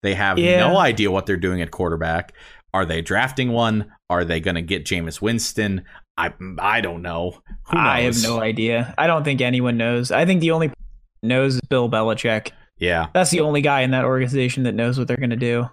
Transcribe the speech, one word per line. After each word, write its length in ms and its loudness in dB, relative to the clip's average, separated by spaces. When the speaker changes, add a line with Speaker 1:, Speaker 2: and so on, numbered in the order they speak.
Speaker 1:
They 100 0
have 240 0
Speaker 2:
Yeah. 300 4
Speaker 1:
no 100 4
idea 320 2
what 160 0
they're 120 0
doing 240 0
at 100 -6
quarterback. 600 -4
Are 120 0
they 160 -2
drafting 500 0
one? 400 0
Are 160 2
they 140 -2
gonna 220 -2
get 240 -4
Jameis 360 -4
Winston? 640 -2
I, 160 -4
I 220 0
don't 200 -6
know. 380 -6
Who 100 -2
Speaker 2:
I 240 2
have 140 2
Speaker 1:
knows? 80 0
Speaker 2:
no 180 -2
idea. 560 -2
I 100 2
don't 160 2
think 180 -2
anyone 360 0
knows. 340 0
I 140 4
think 160 4
the 100 2
only 200 0
knows 320 2
is 140 -2
Bill 200 2
Belichick. 600 0
Speaker 1:
Yeah. 360 0
Speaker 2:
That's 180 4
the 80 2
only 220 2
guy 200 4
in 100 2
that 120 2
organization 600 0
that 120 0
knows 240 0
what 80 -2
they're 100 -2
gonna 200 -2
do. 360 -2